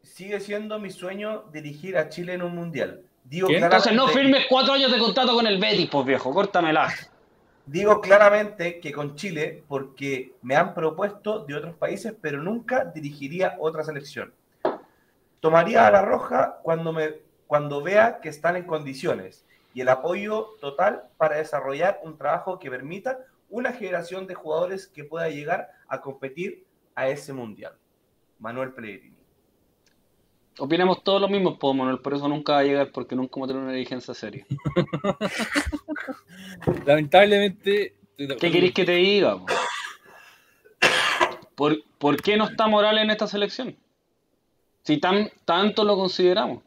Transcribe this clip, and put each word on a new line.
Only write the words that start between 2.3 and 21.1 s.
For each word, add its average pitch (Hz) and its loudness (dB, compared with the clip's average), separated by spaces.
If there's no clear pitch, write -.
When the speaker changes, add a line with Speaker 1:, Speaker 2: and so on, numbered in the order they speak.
Speaker 1:
en 180 -6
un 175 -6
mundial. 143 -6
Digo 170 -2
Speaker 2:
¿Quién? 165 4
Speaker 1:
claramente 185 6
Speaker 3:
Entonces 247 4
no 269 4
firmes 269 4
cuatro 254 4
años 277 2
de 247 2
contrato 233 2
con 233 2
el 196 2
Betis, 202 0
pues, 139 0
viejo, 131 0
córtamela. 165 2
Speaker 1:
Digo 202 4
claramente 202 6
que 147 -10
con 143 -8
Chile, 160 -8
porque 139 -8
me 131 -2
han 175 2
propuesto 185 -4
de 143 -10
otros 160 -10
países, 202 -6
pero 143 -6
nunca 233 -4
dirigiría 147 -6
otra 156 -4
selección. 139 -10
Tomaría 170 6
a 208 8
La 202 8
Roja 240 0
cuando 165 -2
me, 156 -4
cuando 143 0
vea 214 4
que 160 -12
están 165 -2
en 175 -8
condiciones 135 -6
y 123 -8
el - 0
apoyo 202 -2
total 185 -2